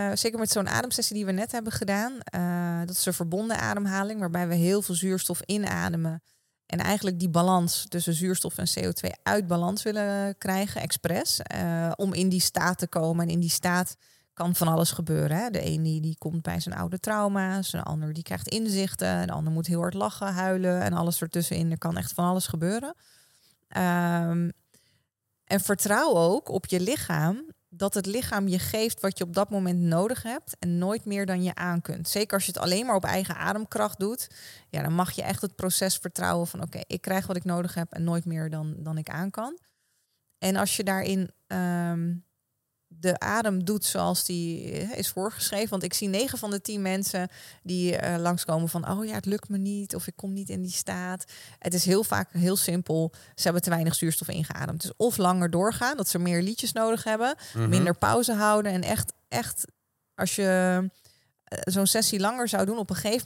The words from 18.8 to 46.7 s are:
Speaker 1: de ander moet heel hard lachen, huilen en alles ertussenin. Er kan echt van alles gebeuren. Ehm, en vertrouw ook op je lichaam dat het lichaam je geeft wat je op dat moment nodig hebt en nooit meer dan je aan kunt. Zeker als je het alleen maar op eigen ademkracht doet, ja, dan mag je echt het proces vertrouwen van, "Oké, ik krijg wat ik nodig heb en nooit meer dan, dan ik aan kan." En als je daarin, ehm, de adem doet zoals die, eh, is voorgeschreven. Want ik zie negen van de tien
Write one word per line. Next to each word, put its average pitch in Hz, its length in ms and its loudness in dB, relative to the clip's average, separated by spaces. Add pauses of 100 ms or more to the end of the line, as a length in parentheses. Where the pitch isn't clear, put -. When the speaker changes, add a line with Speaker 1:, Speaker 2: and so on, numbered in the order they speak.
Speaker 1:
de 170 60 -2
ander 156 200 0
moet 160 140 0
heel 170 140 2
hard 180 140 0
lachen, 202 400 -2
huilen 185 480 2
en 196 100 0
alles 170 280 0
ertussenin. 165 500 0
Er 160 80 -2
kan 170 180 -2
echt 180 160 -4
van 175 120 0
alles 180 220 2
gebeuren. 214 480 -2 (720)
Ehm, 175 840 2 (920)
en 196 160 2
vertrouw 208 560 2
ook 175 320 4
op - 180 -2
je 180 140 2
lichaam 196 720 0 (280)
dat 196 160 0
het 190 120 -2
lichaam 202 420 0
je 185 100 2
geeft 220 420 -2
wat 196 180 -2
je 185 60 -2
op 175 100 -6
dat 196 160 2
moment 180 300 2
nodig 175 420 2
hebt 240 360 -6
en 175 200 0
nooit 202 260 0
meer 202 220 -2
dan 180 160 0
je 180 120 0
aan 175 260 0
kunt. 175 280 -6
Zeker 208 280 0
als 196 100 2
je 190 60 -4
het - 80 -6
alleen 190 260 2
maar 240 100 2
op 180 80 2
eigen 190 320 0
ademkracht 208 600 -2
doet, 208 300 -4 (400)
ja, 151 140 -4
dan 156 100 0
mag 180 200 2
je - 100 -4
echt 196 200 -2
het 202 140 -6
proces 185 400 0
vertrouwen 175 500 0
van, - 160 -8
"Oké, - 240 -8
ik - 140 -4
krijg 190 260 -2
wat 185 100 -2
ik 175 80 -4
nodig 175 300 0
heb 170 180 -4
en 170 120 -2
nooit 170 200 0
meer 160 260 -2
dan, 156 280 -4
dan 156 200 -4
ik 156 100 -6
aan 180 220 -4
kan." 254 280 -8 (800)
En 190 180 2
als 196 200 2
je 214 80 -4
daarin, 190 460 0 (160)
ehm, 175 680 0 (760)
de 175 280 0
adem 202 460 0
doet 202 200 0
zoals 180 400 0
die, 170 460 -4
eh, 180 280 -4
is 196 100 -2
voorgeschreven. 208 600 -2
Want 190 120 -2
ik 180 120 -4
zie 202 140 0
negen 233 300 0
van 214 120 -4
de 202 100 -2
tien 208 220 -4